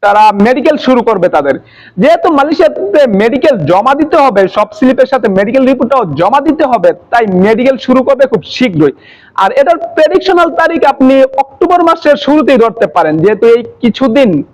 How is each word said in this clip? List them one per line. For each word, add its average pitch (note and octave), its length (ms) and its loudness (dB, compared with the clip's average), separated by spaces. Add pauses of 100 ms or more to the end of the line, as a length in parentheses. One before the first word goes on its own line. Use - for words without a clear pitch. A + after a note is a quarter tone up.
তারা G#3 220 2 (220)
মেডিকেল C#4+ 300 0 (100)
শুরু B3+ 220 2
করবে F#3 280 0
তাদের। C#3 180 0 (480)
যেহেতু E4+ 260 2 (100)
মালয়েশিয়াতে D#4 600 0 (200)
মেডিকেল B3+ 340 0 (160)
জমা G#3 300 2
দিতে D#4 240 0
হবে, G3+ 180 0 (140)
সব G#3 200 -2
স্লিপের C4 360 2
সাথে B3+ 140 -2 (120)
মেডিকেল A#3+ 320 0
রিপোর্টটাও C4 340 0 (160)
জমা B3 280 0
দিতে D#4 240 -2
হবে, F3 180 0 (220)
তাই A#3 120 2 (200)
মেডিকেল A#3+ 320 0 (100)
শুরু B3+ 220 2
করবে C4+ 240 2
খুব G3+ 100 -2 (120)
শীঘ্রই। D#3+ 400 0 (480)
আর G3 80 0 (100)
এটার E4+ 180 2 (180)
প্রেডিকশনাল F4 520 0 (120)
তারিখ E4 200 0 (120)
আপনি C4 220 2 (280)
অক্টোবর F4 460 -2
মাসের D#4+ 360 0
শুরুতেই C4+ 400 2
ধরতে A3 220 -2 (100)
পারেন, D#3+ 260 0
যেহেতু G#3 220 0 (100)
এই A#3+ 60 0 (220)
কিছুদিন B3 480 0 (240)